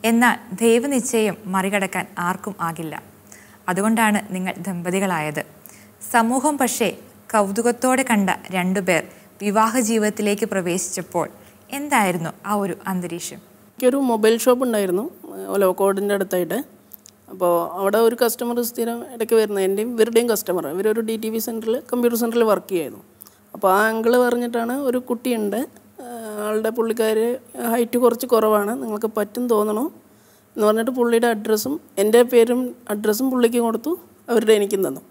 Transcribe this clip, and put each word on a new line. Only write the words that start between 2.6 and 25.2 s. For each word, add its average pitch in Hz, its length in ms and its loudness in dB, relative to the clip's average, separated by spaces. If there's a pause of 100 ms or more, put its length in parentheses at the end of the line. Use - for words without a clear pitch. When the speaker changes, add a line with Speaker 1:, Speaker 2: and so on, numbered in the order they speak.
Speaker 1:
ആകില്ല. 165 420 -8 (680)
അതുകൊണ്ടാണ് 214 520 2 (140)
നിങ്ങൾ 185 220 -4
ദമ്പതികളായത്. 175 880 -2 (680)
സമൂഹം 254 460 2
പക്ഷേ 240 400 0 (360)
കൗതുകത്തോടെ 233 760 0
കണ്ട 202 200 2 (220)
രണ്ടുപേർ 185 520 0 (380)
വിവാഹ 220 380 2
ജീവിതത്തിലേക്ക് 208 680 0
പ്രവേശിച്ചപ്പോൾ 180 840 -4 (420)
എന്തായിരുന്നു 208 580 0 (160)
ആ 208 80 -2
ഒരു 196 200 -2 (140)
അന്തരീക്ഷം? 175 480 -8
Speaker 2:
എനിക്കൊരു - 600 -4
മൊബൈൽ 226 400 2
ഷോപ്പ് 247 260 2
ഉണ്ടായിരുന്നു, 214 460 0 (180)
ഏഹ്, 196 200 -14
ഒലോക്കോടിൻ്റെ 196 680 2
അടുത്തായിട്ട്. 185 480 -2 (680)
അപ്പോൾ 175 420 0
അവിടെ 196 260 0
ഒരു 233 280 4
കസ്റ്റമർ 240 380 -2
സ്ഥിരം 233 500 -6
ഇടയ്ക്ക് 226 220 -2
വരുന്ന, 208 240 2
എൻ്റെയും 202 340 0
ഇവരുടെയും 233 360 2
കസ്റ്റമർ. 180 380 -2
ഇവരൊരു 208 340 -2
ഡി 220 160 -4
ടി 220 120 -6
വി 220 80 -6
സെൻ്ററിൽ, 220 420 -4 (140)
കമ്പ്യൂട്ടർ 240 240 0
സെൻ്ററിൽ 233 260 0
വർക്ക് 196 280 0
ചെയ്യായിരുന്നു. 143 320 -6 (500)
അപ്പോൾ 196 200 2
ആ 208 140 4
അങ്കിൾ 226 300 0
പറഞ്ഞിട്ടാണ്, 240 600 -2
"ഒരു 254 200 -2
കുട്ടിയുണ്ട്, 226 580 -4